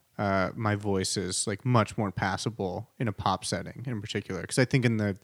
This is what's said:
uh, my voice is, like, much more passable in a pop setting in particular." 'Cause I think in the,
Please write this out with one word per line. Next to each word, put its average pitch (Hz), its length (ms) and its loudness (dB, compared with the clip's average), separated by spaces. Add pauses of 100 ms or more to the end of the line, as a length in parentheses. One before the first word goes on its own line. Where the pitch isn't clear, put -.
(180)
uh, 98 360 2
my 107 220 0
voice 98 400 0
is, 92 300 -2
like, 101 180 -4
much 123 340 4
more 104 140 0
passable 98 840 -2
in 120 100 -2
a 98 40 -4
pop - 320 -2
setting - 420 -6
in 117 140 -6
particular." 98 460 -6
'Cause - 120 -2
I 131 60 8
think 120 200 2
in 117 140 4
the, 101 260 0